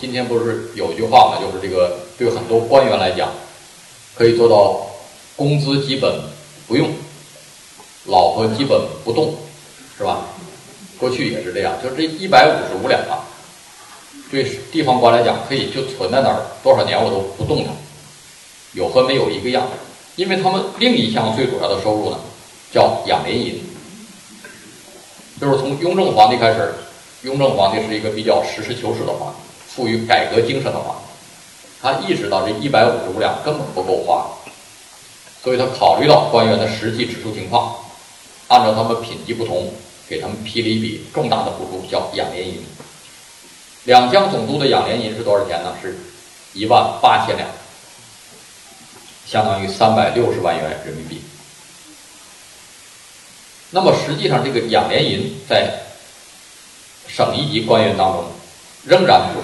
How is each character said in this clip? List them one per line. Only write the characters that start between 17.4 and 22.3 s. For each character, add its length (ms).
动 220
它， 60
有 140
和 160
没 120
有 160
一 100
个 80
样。 180
因 140
为 80
他 140
们 120
另 180
一 160
项 240
最 120
主 120
要 80
的 140
收 140
入 160
呢， 80